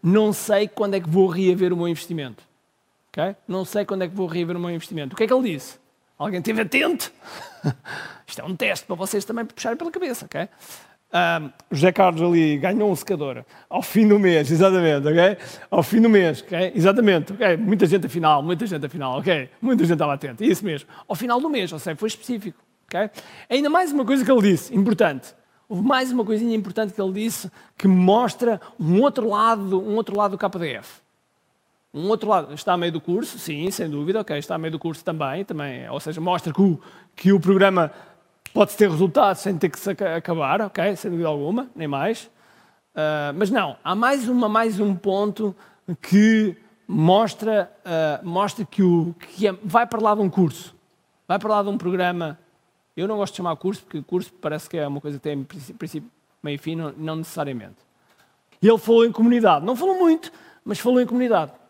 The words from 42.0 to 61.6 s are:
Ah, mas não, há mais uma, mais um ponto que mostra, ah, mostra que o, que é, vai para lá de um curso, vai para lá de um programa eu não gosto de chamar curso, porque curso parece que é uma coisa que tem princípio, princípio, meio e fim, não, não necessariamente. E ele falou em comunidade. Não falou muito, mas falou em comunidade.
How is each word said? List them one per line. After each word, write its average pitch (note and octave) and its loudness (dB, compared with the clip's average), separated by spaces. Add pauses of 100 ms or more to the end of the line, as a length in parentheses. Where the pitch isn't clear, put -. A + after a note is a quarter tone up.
Ah, D3+ -2
mas F#3+ -2
não, G3 -2
há E3+ -4
mais A#3+ 0
uma, B3 2
mais A3 0
um G3+ 0
ponto G3+ -4 (460)
que G#3+ 4 (320)
mostra, G3 2 (120)
ah, D#3+ -2
mostra F#3 -4
que - -4
o, E3+ 4
que - -4
é, F#3 -2
vai G#3+ 2
para A#3 -4
lá G#3+ 4
de G#3+ 0
um F#3+ 2
curso, - 0 (520)
vai F#3 -2
para G#3+ -6
lá G#3 2
de G3+ -4
um G3+ -4
programa F3 -4 (580)
eu F3 -4
não G#3+ -4
gosto G3 -4
de - -14
chamar F3 -4
curso, F#3+ -6
porque - -10
curso - -4
parece D3+ -6
que - -12
é D3+ -4
uma C#3+ -6
coisa C#3+ -10
que - -20
tem C#3+ -6
princípio, C#3 -18
princípio, - -12 (300)
meio D3 -6
e - -12
fim, D#3+ -8
não, D#3+ -8
não D#3 -8
necessariamente. C#3 -10 (840)
E G3 4
ele A3+ 6
falou A#3 4
em A#3 0
comunidade. A3 4
Não A#3 -2
falou F#4 -2
muito, E4 2 (340)
mas G#3 -6
falou B3 2
em B3 2
comunidade. A3+ 0 (180)